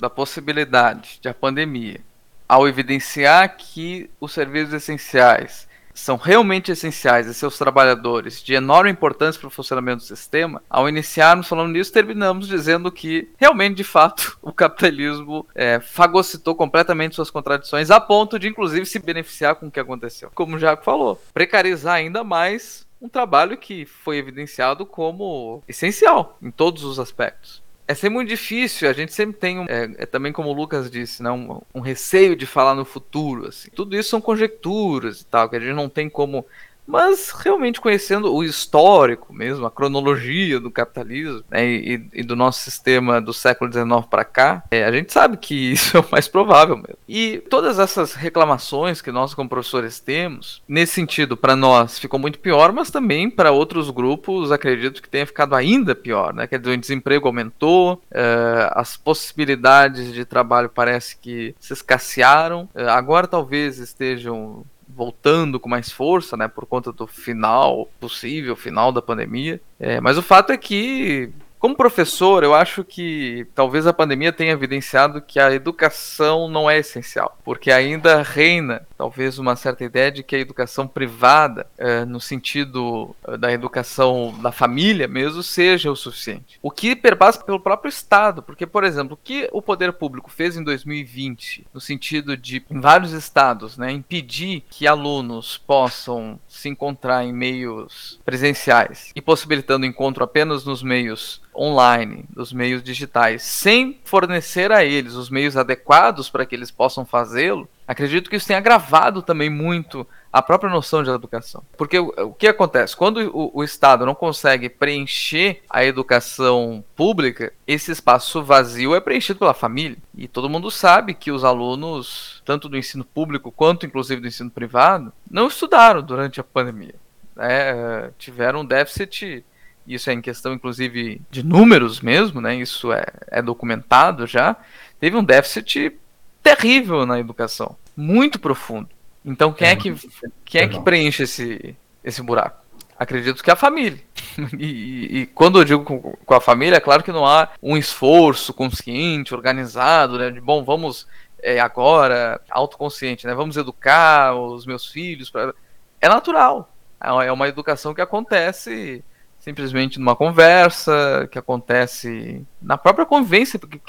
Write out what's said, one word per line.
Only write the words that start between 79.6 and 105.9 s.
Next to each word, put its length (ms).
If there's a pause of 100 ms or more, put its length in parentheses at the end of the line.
ideia 280
de 100
que 140
a 20
educação 480
privada, 800 (100)
é, 280
no 160
sentido, 960 (100)
é, 100
da 160
educação 880
da 120
família 560
mesmo, 340
seja 480
o 60
suficiente. 640
O 80
que 240
perpassa 480
pelo 160
próprio 300
Estado, 540
porque, 220
por 200
exemplo, 300
o 100
que 280
o 80
poder 320
público 380
fez 260
em 60
dois 220
mil 120
e 60
vinte, 720
no 60
sentido 560
de, 340
em 100
vários 320
estados, 640
né, 140
impedir 800
que 160
alunos 720
possam 880
se 220
encontrar 560
em 80
meios 920
presenciais 920
e 40
possibilitando 640
o 40
encontro 340
apenas 420
nos 180
meios 580 (140)
online, 680 (100)
nos 180
meios 300
digitais, 600
sem 640
fornecer 680
a 120
eles 300
os 140
meios 280
adequados 720